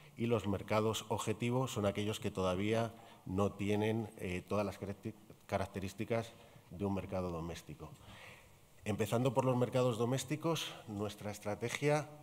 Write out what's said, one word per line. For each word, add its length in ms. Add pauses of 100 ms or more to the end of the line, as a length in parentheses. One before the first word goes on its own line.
(160)
y 100
los 200
mercados 640
objetivos 640
son 120
aquellos 360
que 100
todavía 640 (320)
no 260
tienen, 560 (100)
eh, 280
todas 180
las 140
caracter-, 360 (320)
características 840 (380)
de 140
un 100
mercado 360
doméstico. 600 (920)
Empezando 500
por 100
los 120
mercados 420
domésticos, 720 (140)
nuestra 460
estrategia 760 (140)